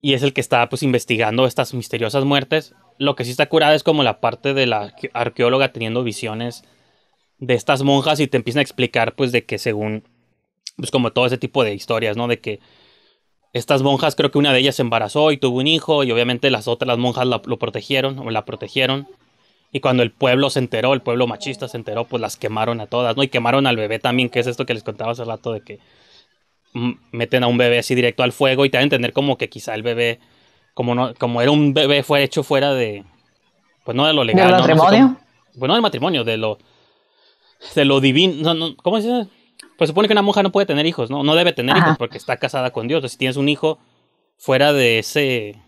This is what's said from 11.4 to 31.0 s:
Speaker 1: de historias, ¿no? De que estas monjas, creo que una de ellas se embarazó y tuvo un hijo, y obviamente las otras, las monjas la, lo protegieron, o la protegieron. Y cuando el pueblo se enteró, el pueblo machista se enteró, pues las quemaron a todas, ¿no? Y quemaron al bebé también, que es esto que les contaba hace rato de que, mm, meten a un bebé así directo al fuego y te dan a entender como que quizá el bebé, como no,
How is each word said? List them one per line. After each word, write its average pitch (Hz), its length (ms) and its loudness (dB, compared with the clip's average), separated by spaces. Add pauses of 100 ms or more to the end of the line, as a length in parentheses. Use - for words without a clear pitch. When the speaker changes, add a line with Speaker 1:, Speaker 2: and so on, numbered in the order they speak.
Speaker 1:
de 104 80 -2
historias, 110 460 -4
¿no? 120 100 -4
De 117 100 -2
que 107 220 -10 (960)
estas 135 260 0
monjas, 139 340 0
creo 143 160 0
que - 60 -2
una 143 160 4
de 127 60 4
ellas 135 180 2
se 135 60 -2
embarazó 117 500 0
y 143 60 -2
tuvo 127 220 0
un 139 80 0
hijo, 156 360 0
y 123 80 -2
obviamente 120 380 0
las 113 180 -4
otras, 117 180 -4
las 120 120 0
monjas 123 280 0
la, 117 160 -2
lo 123 160 -6
protegieron, 131 600 -4
o 117 120 -10
la 110 140 -4
protegieron. 131 640 -4 (640)
Y 139 80 -4
cuando 127 220 2
el 117 80 0
pueblo 131 400 2
se - 80 -2
enteró, 123 340 0
el 131 80 0
pueblo 123 260 -2
machista 120 400 -8
se 120 120 -12
enteró, 113 260 -6
pues 120 160 -6
las 110 160 -8
quemaron 113 460 -4
a 104 60 -14
todas, 120 280 -2
¿no? 139 60 0
Y 135 60 0
quemaron 131 380 2
al 123 100 2
bebé 107 240 -4
también, 123 280 0
que 123 120 -2
es 120 80 0
esto 123 180 -6
que 120 80 -4
les 107 80 -10
contaba 110 300 -6
hace 117 120 -8
rato 113 280 -8
de 107 100 -8
que, - 160 -20 (960)
mm, 120 180 -2 (200)
meten 120 320 -4
a - 20 2
un 120 100 2
bebé 120 220 2
así 120 160 -2
directo 123 300 0
al 123 80 0
fuego 135 320 2
y 135 60 2
te 131 60 -2
dan 123 60 2
a - 20 2
entender 131 280 0
como 139 260 -2
que 117 100 -6
quizá 113 280 -12
el 110 80 -8
bebé, 117 340 -2 (560)
como 120 220 -2
no, 123 180 -2